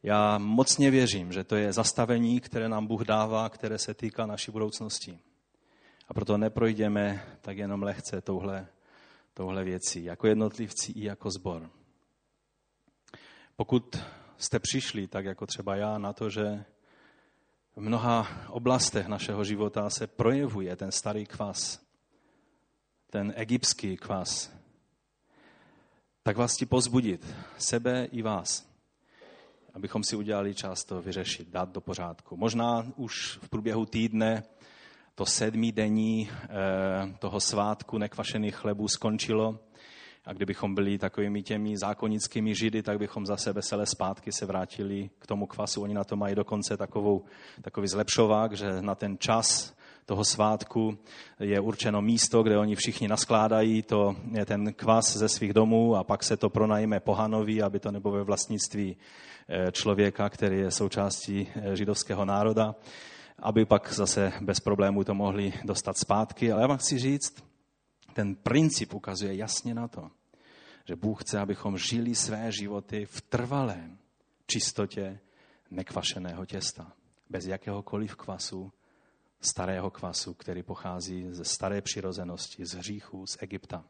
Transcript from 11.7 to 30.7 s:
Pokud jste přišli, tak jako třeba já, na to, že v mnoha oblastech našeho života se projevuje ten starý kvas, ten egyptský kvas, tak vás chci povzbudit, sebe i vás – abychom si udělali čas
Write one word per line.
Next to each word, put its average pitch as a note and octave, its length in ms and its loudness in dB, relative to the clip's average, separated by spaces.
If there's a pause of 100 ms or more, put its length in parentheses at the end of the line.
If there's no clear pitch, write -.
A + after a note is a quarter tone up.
Pokud - 400 0 (400)
jste - 220 -2
přišli, A2 480 -2
tak F#2+ 180 -6
jako G2 220 -6
třeba G2 300 -4
já, G#2+ 220 -2
na G2+ 140 -4
to, A2 180 -4
že G#2 340 -2 (1120)
v G#2+ 40 -14
mnoha A2+ 480 0 (200)
oblastech A#2+ 580 2
našeho G#2 380 -4
života G#2 460 -2
se - 160 -4
projevuje A2 680 0
ten G2 160 -8
starý G#2 340 -4
kvas, - 540 -6 (1300)
ten G2+ 260 -2
egyptský A2 600 -2
kvas, - 560 -6 (1700)
tak G#2 140 2
vás A#2+ 180 2
chci B2 120 -2
povzbudit, A#2+ 680 2 (240)
sebe B2 540 0
i A#2 100 -4
vás – G#2 480 -2 (1040)
abychom G2+ 300 -6
si A2+ 120 -2
udělali G#2 380 -2
čas F#2 300 -6